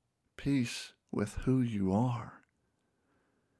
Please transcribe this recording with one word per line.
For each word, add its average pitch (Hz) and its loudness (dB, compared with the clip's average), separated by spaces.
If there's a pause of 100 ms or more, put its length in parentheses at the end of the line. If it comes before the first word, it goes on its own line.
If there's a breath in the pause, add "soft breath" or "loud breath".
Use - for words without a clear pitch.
(380)
peace 139 -2 (180)
with - -2 (100)
who 131 4
you 101 0
are. 117 0 (1300)